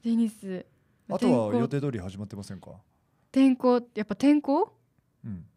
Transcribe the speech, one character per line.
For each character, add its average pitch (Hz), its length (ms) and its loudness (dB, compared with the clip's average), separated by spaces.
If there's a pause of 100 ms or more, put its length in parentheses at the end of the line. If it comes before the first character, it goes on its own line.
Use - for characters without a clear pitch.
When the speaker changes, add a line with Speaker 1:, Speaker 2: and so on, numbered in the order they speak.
Speaker 1:
テ 233 140 0
ニ 226 120 2
ス。 190 380 -10 (420)
Speaker 2:
あ - 120 -4
と - 80 2
は - 20 4 (220)
Speaker 1:
天 - 0 -
候。 - 80 -2
Speaker 2:
予 - 80 0
定 139 140 -2
通 143 100 -4
り 113 80 -6
始 95 180 -10
ま 104 80 -10
っ - 20 -16
て 110 80 -14
ま 101 80 -12
せ 98 120 -14
ん 85 40 -16
か？ - 120 -20 (600)
Speaker 1:
天 269 240 4
候、 247 240 2 (140)
や 208 100 -6
っ - 40 -8
ぱ 196 80 -6
天 294 260 4
候？ 302 340 0 (480)
Speaker 2:
う 120 40 -12
ん。 92 180 -10 (120)